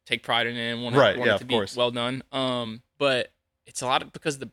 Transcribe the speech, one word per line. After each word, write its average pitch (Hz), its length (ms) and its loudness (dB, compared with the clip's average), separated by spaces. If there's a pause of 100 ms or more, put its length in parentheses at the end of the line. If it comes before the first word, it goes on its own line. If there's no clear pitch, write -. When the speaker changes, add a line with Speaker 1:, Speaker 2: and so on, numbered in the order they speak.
Speaker 1:
take 120 180 -4
pride 117 240 0
in 120 80 -6
it 117 160 -4
and 117 120 -6
want 120 120 -4
it, 143 40 8
Speaker 2:
Right, 113 180 6
Speaker 1:
want 123 100 0
Speaker 2:
yeah, 110 60 6
Speaker 1:
it - 20 4
Speaker 2:
of 98 60 0
Speaker 1:
to 82 40 -12
be 127 80 -2
Speaker 2:
course. 107 220 0
Speaker 1:
well 123 160 2
done. 123 400 -6
Um, 123 520 -4 (140)
but 135 340 0 (340)
it's - 160 -10
a 131 40 -4
lot 135 160 2
of, 139 120 -14
because 143 260 -6
the, 127 140 -10